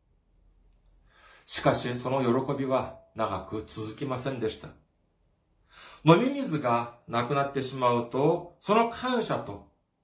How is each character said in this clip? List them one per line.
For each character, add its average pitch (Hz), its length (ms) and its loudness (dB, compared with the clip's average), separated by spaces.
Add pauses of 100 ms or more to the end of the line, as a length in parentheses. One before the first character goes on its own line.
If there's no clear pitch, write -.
(1500)
し - 140 -6
か 127 140 4
し、 123 220 -4
そ 127 140 -4
の 135 120 0
喜 131 320 2
び 131 120 -4
は 127 340 -2 (140)
長 104 320 -4
く 107 200 -8
続 110 300 -10
き - 80 -8
ま 127 140 -6
せ 135 120 -4
ん 127 100 -8
で 110 100 0
し - 100 -10
た。 - 80 -14 (1400)
飲 165 180 10
み 262 80 2
水 220 280 -2
が 120 400 0 (100)
な 117 160 0
く 143 100 -2
な 139 100 2
っ 139 80 -4
て 131 100 -2
し 127 140 -6
ま 123 180 4
う 117 160 -2
と、 156 500 0
そ 202 140 0
の 233 160 4
感 247 340 -2
謝 127 160 -2
と - 320 -14 (320)